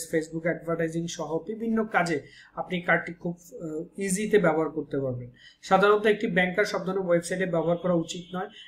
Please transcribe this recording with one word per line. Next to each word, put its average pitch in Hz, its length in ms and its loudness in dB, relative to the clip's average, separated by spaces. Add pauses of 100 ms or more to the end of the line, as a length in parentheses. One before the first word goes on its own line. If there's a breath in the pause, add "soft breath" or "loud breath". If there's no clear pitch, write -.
(120)
Facebook 160 300 -2
advertising 165 680 -2
সহ 160 400 -6
বিভিন্ন 220 380 -2
কাজে 170 360 0 (340 loud breath)
আপনি 170 260 -4
কার্ডটি 170 320 0
খুব, 175 240 -8 (140)
আহ, 165 500 -10
ইজিতে 202 380 2
ব্যবহার 160 300 2
করতে 147 300 -6
পারবেন। 123 320 -6 (300 loud breath)
সাধারণত 208 440 6
একটি 214 220 4
banker 180 380 2
সব 180 200 -4
ধরনের 185 220 -2
ওয়েবসাইটে 175 380 2
ব্যবহার 165 320 0
করা 180 160 0
উচিত 175 420 -4
নয়। 190 120 -6 (200 loud breath)